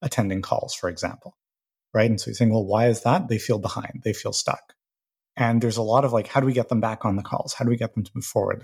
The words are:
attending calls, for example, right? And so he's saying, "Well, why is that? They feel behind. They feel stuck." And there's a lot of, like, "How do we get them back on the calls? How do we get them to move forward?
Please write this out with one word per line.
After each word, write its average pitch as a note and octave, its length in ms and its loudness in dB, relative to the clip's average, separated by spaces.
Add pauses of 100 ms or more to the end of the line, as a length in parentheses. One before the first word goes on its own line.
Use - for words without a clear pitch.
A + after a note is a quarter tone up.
attending G2 400 -2
calls, - 340 -2
for F2+ 140 -4
example, - 480 -8 (560)
right? A2+ 160 4
And G#2+ 100 2
so - 100 -8
he's A2 100 -6
saying, A2+ 120 6
"Well, A2 140 2
why A2 220 4
is A2+ 160 2
that? D3+ 260 2
They D3+ 80 0
feel A2 220 -2
behind. - 440 -8
They G#2+ 80 -2
feel - 220 -6
stuck." - 400 -6 (640)
And A#2 280 2
there's A2 140 0
a A#2 40 0
lot A#2 240 4
of, A#2+ 80 0
like, G#2+ 140 0
"How C#3 120 0
do C3+ 60 4
we C3 80 2
get A#2+ 160 0
them A2+ 100 2
back A2 260 -2
on G2+ 100 2
the G2 80 -2
calls? - 300 -6
How - 120 -2
do A#2+ 60 4
we A#2+ 60 2
get A2+ 180 -6
them A2 80 0
to - 100 -14
move A#2+ 120 -6
forward? G2 380 -2